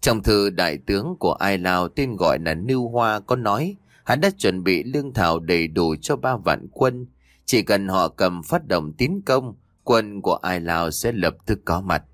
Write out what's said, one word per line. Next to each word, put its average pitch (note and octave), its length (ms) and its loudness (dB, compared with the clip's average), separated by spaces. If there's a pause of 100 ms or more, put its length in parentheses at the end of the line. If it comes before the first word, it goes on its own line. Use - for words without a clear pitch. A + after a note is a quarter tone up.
Trong A2+ 220 2
thư G2+ 260 4
đại E2+ 280 -2
tướng A2 420 -2
của F2+ 140 2
Ai G2 240 0
Lao F2+ 300 0
tên B2+ 280 -4
gọi E2 240 2
là E2 140 -2
Nưu A#2+ 360 -2
Hoa A2+ 300 0
có A2+ 160 0
nói, B2 400 -2 (280)
hắn C3 180 2
đã G3 160 4
chuẩn F#2 260 0
bị F2+ 200 2
lương C#3 300 -4
thảo E2+ 260 2
đầy E2 280 0
đủ D#2+ 340 0
cho D3 140 -2
ba C3 220 -2
vạn E2 340 -2
quân, B2 360 -2 (380)
chỉ A2+ 160 2
cần G2 260 2
họ F#2+ 200 2
Cầm F2+ 360 0
phát E3 240 -4
động D#2 260 -2
tiến E3 320 -2
công, B2+ 300 0 (280)
quân G#2+ 380 0
của F2+ 140 2
Ai F2+ 240 -2
Lao E2 320 -2
sẽ A2+ 200 -4
lập F2 240 -2 (100)
tức G#2+ 200 -2
có F2 160 -2
mặt. F2+ 220 -2 (100)